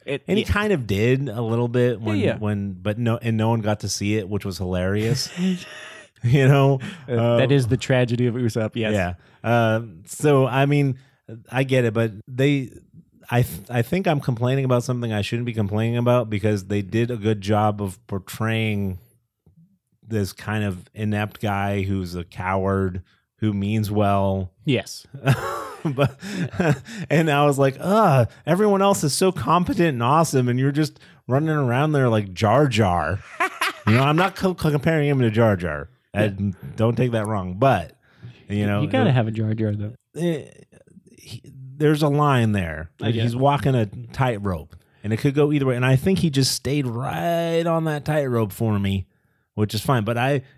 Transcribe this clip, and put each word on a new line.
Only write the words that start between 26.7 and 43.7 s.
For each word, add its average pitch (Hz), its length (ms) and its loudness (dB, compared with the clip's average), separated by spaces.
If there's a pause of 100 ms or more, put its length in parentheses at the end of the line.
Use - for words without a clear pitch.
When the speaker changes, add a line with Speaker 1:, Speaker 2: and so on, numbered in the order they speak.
Speaker 2:
and 160 220 2
I 143 140 4
was 143 120 2
like, 135 220 2
"Ugh, 170 480 4 (180)
everyone 196 360 2
else 196 240 4
is 139 80 0
so 185 180 2
competent 175 600 0
and 120 100 -2
awesome, 131 460 2
and 123 100 0
you're 139 140 2
just 151 260 -2 (260)
running 143 220 0
around 147 460 0
there 135 160 4
like 104 240 0
Jar 110 340 4
Jar." 92 520 2 (200)
Speaker 1:
<laughs> 359 100 0 (380)
Speaker 2:
You 110 80 4
know, 131 80 4
I'm 151 140 4
not 185 180 2
co-, 190 180 0
co-, 165 160 0
comparing 147 380 2
him 139 140 2
to 117 100 4
Jar 110 240 4
Jar. 78 340 -6 (240)
Speaker 1:
Yeah. 104 100 2
Speaker 2:
And 98 320 -2 (200)
don't 113 200 2
take 120 180 0
that 107 120 0
wrong, 92 300 -4
but, 104 380 2 (540)
you 104 200 0
know, 101 140 0
Speaker 1:
You - 60 -2
gotta 240 220 2
Speaker 2:
it, 131 40 2
Speaker 1:
have 120 140 2
a 110 40 -4
Jar 110 240 -2
Jar, 107 180 -2
though. 104 200 -8 (220)
Speaker 2:
eh, 160 340 -4 (680)
he, - 240 -18 (360)
there's 151 260 4
a 151 60 4
line 139 420 4
there. 82 400 -4 (100)
Speaker 1:
I 113 100 -2
get 113 120 0
Speaker 2:
He's 117 100 0
Speaker 1:
it. 123 60 -4
Speaker 2:
walking 139 340 2